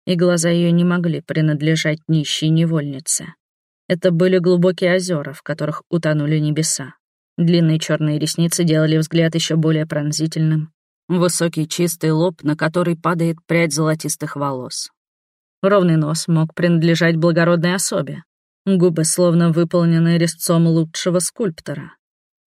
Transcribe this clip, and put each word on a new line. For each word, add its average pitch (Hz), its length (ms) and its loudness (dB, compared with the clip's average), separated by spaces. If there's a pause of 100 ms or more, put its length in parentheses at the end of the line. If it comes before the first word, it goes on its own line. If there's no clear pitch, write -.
и 180 100 0
глаза 175 340 2
ее 170 220 2
не 170 120 4
могли 175 380 -2
принадлежать 156 840 -2
нищей 156 420 -2
невольнице. 160 840 -2 (560)
Это 180 220 0
были 185 260 2
глубокие 180 560 2
озера, 175 400 -4
в - 100 -18
которых 151 460 -6
утонули 156 500 0
небеса. 151 560 -2 (420)
Длинные 165 420 4
черные 151 400 -2
ресницы 170 440 -2
делали 156 340 2
взгляд 165 380 0
еще 165 220 -2
более 156 280 0
пронзительным. 156 840 -2 (360)
Высокий 170 600 0
чистый 170 440 -2
лоб, 165 320 -2
на 151 120 0
который 170 420 -2
падает 165 480 -2
прядь 165 280 0
золотистых 156 640 -4
волос. 135 560 -8 (720)
Ровный 185 360 4
нос 156 300 -2
мог 160 260 2
принадлежать 170 600 2
благородной 170 600 2
особе. 165 480 -6 (420)
Губы 175 400 2
словно 170 460 2
выполнены 170 680 2
резцом 165 500 0
лучшего 165 520 0
скульптора. 156 760 -6 (640)